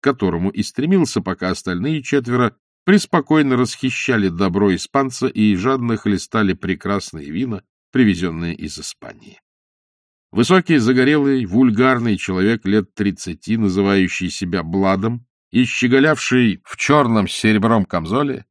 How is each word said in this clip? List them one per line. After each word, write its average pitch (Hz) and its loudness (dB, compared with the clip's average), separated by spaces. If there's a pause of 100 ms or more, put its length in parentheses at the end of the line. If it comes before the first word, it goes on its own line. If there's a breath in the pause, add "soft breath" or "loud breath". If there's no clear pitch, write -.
к - -20
которому 95 0
и 107 -6
стремился, 165 0
пока 92 -4
остальные 104 -4
четверо 123 0 (280)
преспокойно 156 2
расхищали 123 -2
добро 95 2
испанца 131 -4
и 107 2
жадно 120 -2
хлестали 104 -2
прекрасные 92 -6
вина, 104 -6 (300)
привезённые 85 0
из - -12
Испании. - -18 (920)
Высокий, 165 2
загорелый, 131 2
вульгарный 117 2
человек 95 -2
лет 98 0
тридцати, 98 -4
называющий 98 0
себя 90 -6
Бладом 98 -2 (240)
и 123 2
щеголявший 127 0
в - -18
чёрном 113 2
с - -8
серебром 107 2
камзоле 113 -4